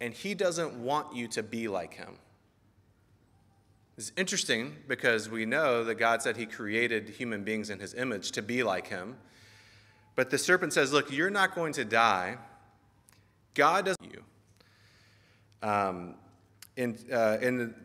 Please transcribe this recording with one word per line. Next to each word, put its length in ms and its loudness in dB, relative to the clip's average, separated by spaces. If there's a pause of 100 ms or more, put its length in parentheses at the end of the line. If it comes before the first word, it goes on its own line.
and 140 -6
he 200 -6
doesn't 400 -2
want 420 -2
you 120 -4
to 140 -4
be 240 -4
like 280 -4
him." 240 -16 (1800)
It's 180 -10
interesting 600 0 (120)
because 400 2
we 160 -4
know 400 2
that 120 -2
God 260 4
said 160 -2
he 80 -6
created 640 -2
human 340 -6
beings 240 -4
in 100 -8
his 140 -10
image 400 -4
to 100 -4
be 200 -2
like 240 0
him. 320 -10 (960)
But 160 2
the 80 2
serpent 340 4
says, 200 4
"Look, 180 4
you're 200 0
not 240 2
going 200 -2
to 100 -2
die. 540 4 (1160)
God 300 6
doesn't 260 -4
you." 140 -16 (1400)
Um, 520 0 (600)
in, 220 -2 (140)
uh, 280 4
in 180 2
the, 160 -4 (100)